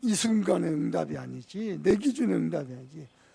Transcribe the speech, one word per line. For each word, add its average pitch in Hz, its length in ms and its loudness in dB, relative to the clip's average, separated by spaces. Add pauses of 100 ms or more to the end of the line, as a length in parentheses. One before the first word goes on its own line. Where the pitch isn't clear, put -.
이 220 120 2
순간의 196 560 2
응답이 156 460 -2
아니지, 143 640 -8
내 202 140 6
기준의 233 400 0
응답이 165 360 -2
아니지, 131 360 -16 (260)